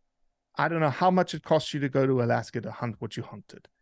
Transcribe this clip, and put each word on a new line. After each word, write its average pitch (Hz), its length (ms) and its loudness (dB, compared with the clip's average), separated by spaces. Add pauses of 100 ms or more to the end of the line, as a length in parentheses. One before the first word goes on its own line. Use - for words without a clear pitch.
(560)
I 147 120 2
don't 165 120 -2
know 151 100 4
how 180 220 2
much 180 220 2
it 156 100 -8
costs - 300 2
you 147 80 -4
to 139 80 -2
go 135 180 2
to 131 160 2
Alaska 117 380 -2
to 95 100 -8
hunt 117 280 -6
what - 180 -10
you 110 60 -8
hunted. - 440 -20 (140)